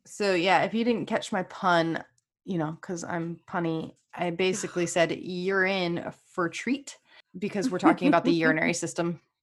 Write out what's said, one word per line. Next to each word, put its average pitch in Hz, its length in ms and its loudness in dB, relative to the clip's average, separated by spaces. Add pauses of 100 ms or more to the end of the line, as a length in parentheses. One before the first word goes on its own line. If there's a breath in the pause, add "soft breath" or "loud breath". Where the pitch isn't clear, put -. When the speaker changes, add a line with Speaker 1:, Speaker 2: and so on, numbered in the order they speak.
Speaker 1:
So, 196 280 0
yeah, 170 300 4
if 180 100 -2
you 226 100 0
didn't 220 220 0
catch 214 260 -4
my 190 120 0
pun, 170 580 2 (420)
you 180 140 -4
know, 160 220 -4
'cause 175 220 -8
I'm 170 460 -6
punny, 165 460 -4 (200)
I 175 160 -4
basically 180 560 -2
Speaker 2:
<sighs> 170 80 -4
Speaker 1:
said, 165 160 4 (100)
"You're 185 440 0
in 180 480 -2 (140)
for - 200 -4
a 165 40 -2
treat," - 460 -6 (400 soft breath)
because 196 340 -2
we're 180 80 -2
talking - 280 4
about 170 180 4
the 170 80 2
Speaker 2:
<laughs> 160 140 2
Speaker 1:
urinary 165 280 2
system 170 460 -4 (220)